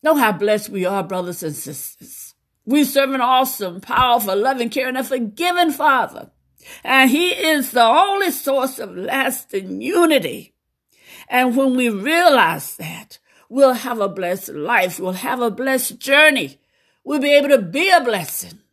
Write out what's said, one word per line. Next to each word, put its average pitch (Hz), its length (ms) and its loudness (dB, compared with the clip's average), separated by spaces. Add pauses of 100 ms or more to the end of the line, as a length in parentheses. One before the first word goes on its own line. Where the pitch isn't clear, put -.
Know 311 120 2
how 233 180 2
blessed 208 380 -2
we 190 160 -4
are, 190 180 -2
brothers 180 380 -8
and 151 120 -8
sisters. - 800 -16 (300)
We 285 200 2
serve 269 280 0
an 269 80 -4
awesome, 240 600 0
powerful, 240 520 0
loving, 240 360 0
caring, 254 260 -4
and 262 100 -4
forgiving 330 640 -2
Father. 269 600 -2 (520)
And 262 280 4
he 330 180 0
is 311 440 0
the 233 120 6
only 381 460 4
source 269 480 -4
of 185 180 -12
lasting 202 840 -6
unity. 269 720 0 (760)
And 247 280 0
when 269 200 2
we 247 140 0
realize 220 840 2
that, 165 420 -16 (300)
we'll 262 260 4
have 233 260 -6
a 196 80 -2
blessed 180 400 -6
life. 180 500 -2
We'll 185 140 -6
have 247 280 -6
a 233 100 0
blessed 262 500 -4
journey. 269 580 2 (460)
We'll 285 160 -2
be 285 140 2
able 294 160 4
to 254 120 4
be 269 260 -2
a 349 120 6
blessing. 180 580 -6 (140)